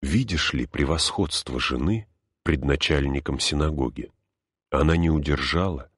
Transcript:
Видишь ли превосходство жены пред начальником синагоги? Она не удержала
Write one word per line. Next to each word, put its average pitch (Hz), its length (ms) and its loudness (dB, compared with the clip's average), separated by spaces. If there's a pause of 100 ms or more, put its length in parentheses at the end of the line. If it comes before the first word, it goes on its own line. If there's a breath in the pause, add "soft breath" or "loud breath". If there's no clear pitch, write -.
Видишь 85 520 0
ли 62 120 -2
превосходство 73 920 -2
жены 78 480 -2 (360)
пред 71 200 2
начальником 69 760 0
синагоги? 73 720 -2 (600)
Она 76 240 4
не 85 140 4
удержала 78 880 0